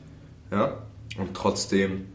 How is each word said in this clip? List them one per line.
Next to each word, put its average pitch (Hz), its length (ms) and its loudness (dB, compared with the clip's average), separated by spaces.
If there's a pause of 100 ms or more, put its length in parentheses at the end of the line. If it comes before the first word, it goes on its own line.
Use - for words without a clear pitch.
(520)
Ja? 104 260 2 (400)
Und 92 160 -2
trotzdem 98 800 2